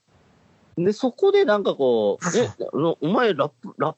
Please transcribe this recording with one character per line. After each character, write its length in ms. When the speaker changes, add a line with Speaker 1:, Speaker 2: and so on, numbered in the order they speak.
Speaker 1:
で、 160
そ 200
こ 200
で、 120
な 120
ん 80
か、 100
こ 460
う、 60
Speaker 2:
<laughs> 120
Speaker 1:
「え、 120
あ 40
の、 240
お 80
前 240
ラ 140
ッ 20
プ、 300
ラ 120
ッ 80